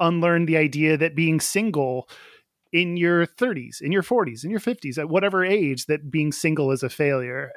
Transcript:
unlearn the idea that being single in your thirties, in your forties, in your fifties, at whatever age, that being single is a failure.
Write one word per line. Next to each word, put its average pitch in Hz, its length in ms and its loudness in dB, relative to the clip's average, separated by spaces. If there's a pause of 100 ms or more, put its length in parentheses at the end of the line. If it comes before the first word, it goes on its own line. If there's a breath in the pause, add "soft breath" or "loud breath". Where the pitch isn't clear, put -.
unlearn 170 460 2
the 160 100 2
idea 156 400 2
that 156 180 0
being 160 240 2
single 147 680 -2 (640 loud breath)
in 175 240 2
your 170 300 4
thirties, 151 560 -4
in 147 100 -2
your 190 100 2
forties, 139 400 -2
in 165 80 -8
your 220 100 -2
fifties, 156 380 -4
at 156 120 -6
whatever 190 340 0
age, 180 420 0
that 151 240 -2
being 151 220 0
single 156 400 0
is 127 100 0
a 127 60 -4
failure. 131 680 -2